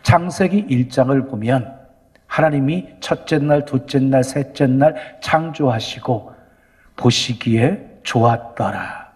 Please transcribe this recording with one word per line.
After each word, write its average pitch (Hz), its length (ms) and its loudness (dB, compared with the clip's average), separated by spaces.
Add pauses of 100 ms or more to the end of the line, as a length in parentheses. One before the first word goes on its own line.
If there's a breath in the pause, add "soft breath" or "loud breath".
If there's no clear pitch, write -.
창세기 180 640 0
일 127 220 0
장을 135 380 2
보면 113 520 -4 (480)
하나님이 151 720 0
첫째 - 400 -2
날, 147 240 2
둘째 135 360 -2
날, 135 220 4
셋째 139 460 -2
날 139 280 4 (260 loud breath)
창조하시고 135 1120 -2 (640 loud breath)
보시기에 117 1040 0
좋았더라 - 1120 -2